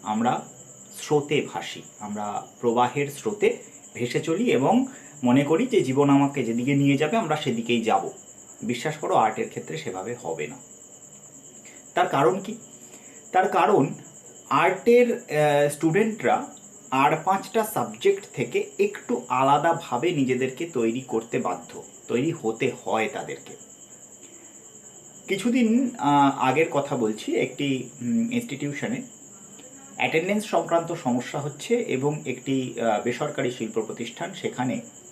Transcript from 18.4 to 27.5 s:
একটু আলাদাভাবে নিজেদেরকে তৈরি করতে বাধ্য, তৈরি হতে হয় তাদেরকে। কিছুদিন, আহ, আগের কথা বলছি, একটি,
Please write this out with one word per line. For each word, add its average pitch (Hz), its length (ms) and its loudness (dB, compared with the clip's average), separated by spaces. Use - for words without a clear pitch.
একটু - 500 -2
আলাদাভাবে 135 840 2
নিজেদেরকে 131 600 0
তৈরি 117 280 0
করতে 117 380 -4
বাধ্য, 90 440 -6
তৈরি 127 220 0
হতে 113 420 -2
হয় 107 280 0
তাদেরকে। - 440 -10
কিছুদিন, 240 680 2
আহ, 143 400 4
আগের 131 320 2
কথা 143 260 -2
বলছি, 113 400 -2
একটি, 135 520 -2